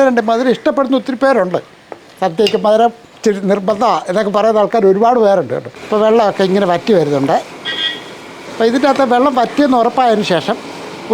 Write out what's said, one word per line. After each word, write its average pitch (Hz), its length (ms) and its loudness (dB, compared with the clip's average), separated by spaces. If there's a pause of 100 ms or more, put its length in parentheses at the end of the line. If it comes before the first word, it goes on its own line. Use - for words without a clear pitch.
രണ്ട് 240 220 0
മധുരം 240 260 2
ഇഷ്ടപ്പെടുന്ന 262 440 0
ഒത്തിരി 247 240 -6
പേരുണ്ട്. 185 340 2 (640)
സദ്യക്ക് 196 460 0
മധുരം 220 260 2 (240)
ഇച്ചിരി 202 240 -2 (120)
നിർബന്ധമാണ് 202 580 0
എന്നൊക്കെ 180 280 -2
പറയുന്ന 214 260 2
ആൾക്കാർ 202 280 0
ഒരുപാട് 233 340 2
പേരുണ്ട് 180 300 0
കേട്ടോ. 143 160 -10 (120)
ഇപ്പോൾ 214 220 -2
വെള്ളമൊക്കെ 220 440 2
ഇങ്ങനെ 196 240 0
വറ്റി 175 260 0
വരുന്നുണ്ട്. 147 360 0 (1160)
അപ്പോൾ 226 180 0
ഇതിൻ്റെ 269 180 0
അകത്ത് 269 160 2 (120)
വെള്ളം 262 260 2
വറ്റിയെന്ന് 254 400 0
ഉറപ്പായതിന് 233 520 2
ശേഷം 165 220 -2 (580)